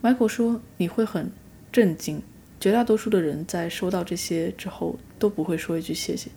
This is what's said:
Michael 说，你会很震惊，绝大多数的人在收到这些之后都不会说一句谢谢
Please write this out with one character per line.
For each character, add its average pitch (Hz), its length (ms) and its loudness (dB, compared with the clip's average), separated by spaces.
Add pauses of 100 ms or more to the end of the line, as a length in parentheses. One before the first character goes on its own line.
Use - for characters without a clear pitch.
Michael 247 260 4
说， 233 340 0 (160)
你 175 100 0
会 220 160 0
很 - 260 -4 (400)
震 190 240 6
惊， 151 280 -6 (360)
绝 190 140 4
大 240 100 4
多 220 140 4
数 - 140 -2
的 202 100 6
人 151 260 -2
在 170 220 -4
收 180 220 -2
到 185 120 0
这 175 140 -4
些 170 360 -2
之 - 160 -10
后 - 300 -4 (200)
都 208 100 4
不 156 160 -2
会 160 140 -2
说 165 200 -4
一 165 40 -4
句 165 100 -6
谢 - 240 -4
谢 - 200 -10